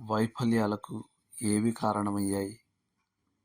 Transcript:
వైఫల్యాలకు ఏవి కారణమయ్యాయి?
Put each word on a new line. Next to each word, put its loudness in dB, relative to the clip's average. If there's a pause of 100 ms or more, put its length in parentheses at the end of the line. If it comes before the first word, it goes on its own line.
(120)
వైఫల్యాలకు 0 (320)
ఏవి 2
కారణమయ్యాయి? -2 (840)